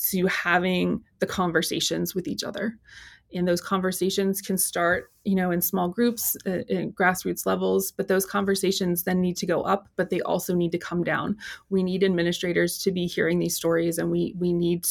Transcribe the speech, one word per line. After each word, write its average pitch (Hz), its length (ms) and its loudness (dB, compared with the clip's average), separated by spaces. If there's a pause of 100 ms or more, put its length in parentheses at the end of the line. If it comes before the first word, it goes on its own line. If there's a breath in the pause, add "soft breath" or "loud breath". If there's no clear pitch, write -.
(100)
to 185 160 2
having 180 800 2 (140)
the - 80 0
conversations 170 880 0
with 180 120 -4
each - 160 -6
other. - 360 -6 (540 loud breath)
And 180 140 0
those 175 140 2
conversations 190 800 0
can 190 180 -2
start, - 540 0 (100)
you 196 140 2
know, 180 160 2
in 170 80 2
small 180 280 0
groups, 233 480 0 (100)
uh, 185 220 -2
in 165 240 -2
grassroots 180 540 0
levels, 190 460 0
but 190 160 -4
those 190 180 2
conversations 196 800 0
then 185 160 2
need 180 160 0
to - 100 -6
go 165 160 2
up, - 320 0
but 185 160 0
they 180 120 0
also 185 300 -2
need 175 200 2
to 175 60 0
come 175 260 -2
down. 156 320 -2 (320 loud breath)
We 190 160 2
need 185 180 0
administrators 175 760 2
to 196 120 0
be 180 160 0
hearing 170 320 0
these 170 160 0
stories, 165 440 0
and 170 120 0
we, 175 260 0
we 175 160 0
need 175 380 2